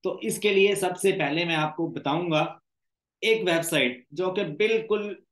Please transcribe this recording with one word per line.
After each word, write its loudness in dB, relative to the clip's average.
तो -4
इसके 0
लिए 6
सबसे 0
पहले 0
मैं -2
आपको -2
बताऊंगा -2
एक 2
website 0
जो -2
कि -2
बिल्कुल -2